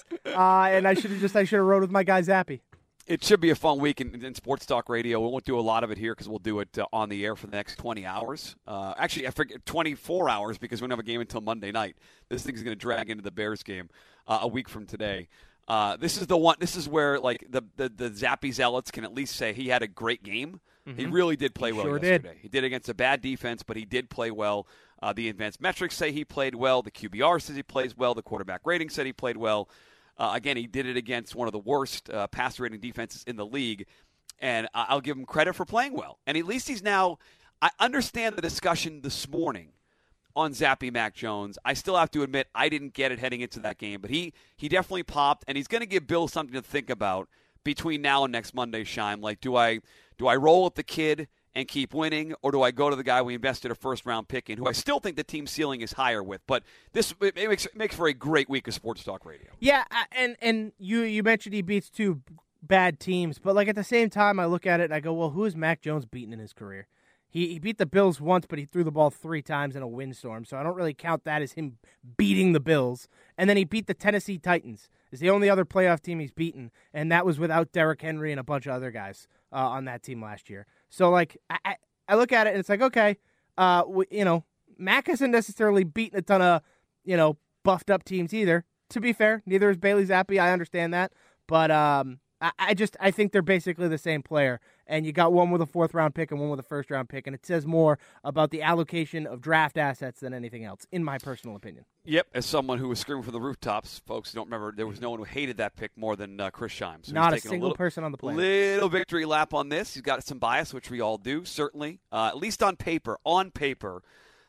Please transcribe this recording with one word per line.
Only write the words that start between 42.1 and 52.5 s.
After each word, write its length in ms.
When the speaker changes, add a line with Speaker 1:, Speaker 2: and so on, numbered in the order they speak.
Speaker 2:
to 100
admit 320
I 140
didn't 260
get 180
it 60
heading 220
into 200
that 180
game, 220
but 100
he, 220
he 120
definitely 340
popped, 440
and 100
he's 120
gonna 180
give 200
Bill 200
something 280
to 80
think 280
about 380
between 380
now 220
and 80
next 220
Monday, 300
Shime. 380
Like, 180
do 160
I, 240
do 80
I 100
roll 280
with 100
the 80
kid 460
and 140
keep 240
winning, 500
or 80